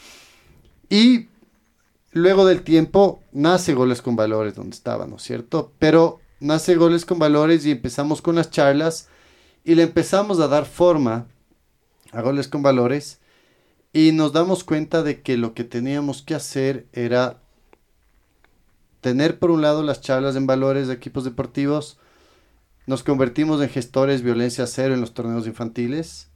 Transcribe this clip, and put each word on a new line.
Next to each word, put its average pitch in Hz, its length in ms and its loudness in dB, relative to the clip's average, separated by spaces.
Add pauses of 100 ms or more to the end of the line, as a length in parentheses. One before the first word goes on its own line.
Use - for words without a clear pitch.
(880)
Y 233 380 4 (840)
luego 190 320 4
del 180 180 4
tiempo 165 580 2 (100)
nace 170 420 0
Goles 127 280 0
con 120 140 -4
Valores, 107 400 -2
donde 98 200 -14
estaba, 110 320 -8
¿no - 100 -16
es - 60 -20
cierto? 120 560 -8
Pero 160 400 4 (200)
nace 156 360 0
Goles 170 300 2
con 175 140 -2
Valores 151 460 2
y 151 60 2
empezamos 143 500 -4
con 170 140 -2
las 165 160 0
charlas 151 560 0 (560)
y 165 120 4
le 165 80 6
empezamos 175 560 0
a 151 80 2
dar 143 180 2
forma 135 640 0 (840)
a 117 100 -8
Goles 139 260 -2
con 147 160 -6
Valores 135 560 0 (720)
y 160 200 4
nos 156 220 0
damos 175 300 0
cuenta 156 400 -2
de 147 180 -6
que 127 160 -2
lo 113 160 -4
que 120 100 -8
teníamos 135 580 -6
que 160 140 -8
hacer 135 580 -6
era 120 440 -2 (1600)
tener 143 380 -2
por 170 120 0
un 160 100 0
lado 151 220 0
las 143 180 -6
charlas 135 340 -2
en 135 120 -2
valores 135 400 0
de 127 60 -6
equipos 127 320 -10
deportivos, 143 720 -6 (920)
nos 131 160 -6
convertimos 143 580 -2
en 135 80 -2
gestores 135 540 -2
violencia 120 440 -2
cero 131 260 -4
en 127 80 -2
los 113 120 -8
torneos 117 340 -6
infantiles, 120 880 -8